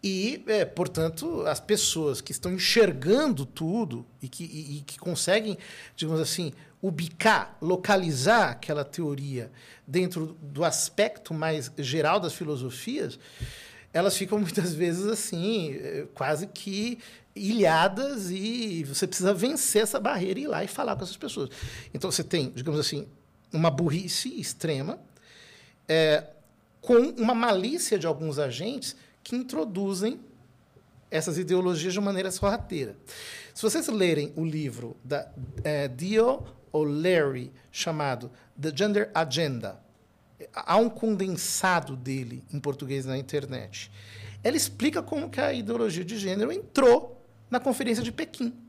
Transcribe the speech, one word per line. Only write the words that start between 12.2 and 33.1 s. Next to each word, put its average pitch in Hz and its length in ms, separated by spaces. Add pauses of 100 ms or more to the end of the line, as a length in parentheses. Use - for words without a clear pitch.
filosofias, 147 840 (760)
elas 190 240
ficam 202 220
muitas 180 340
vezes 170 340
assim, 185 680
é, 147 400
quase 147 320
que 208 520 (360)
ilhadas, 196 960
e 196 540
você 139 220
precisa 185 280
vencer 220 480
essa - 180
barreira 190 400
e - 40
ir - 20
lá 185 180
e 190 40
falar - 280
com - 60
essas 180 140
pessoas. 151 340 (420)
Então 180 180
você 160 140
tem, 147 260
digamos 143 280
assim, 143 280 (460)
uma 165 180
burrice 170 680
extrema, 160 580 (880)
é, 156 360 (560)
com 240 160 (220)
uma 233 160
malícia 226 640
de 160 80
alguns 151 320
agentes 151 580 (260)
que - 140
introduzem 220 840 (920)
essas 160 280
ideologias 180 540
de 196 80
maneira 190 300
sorrateira. 190 680 (560)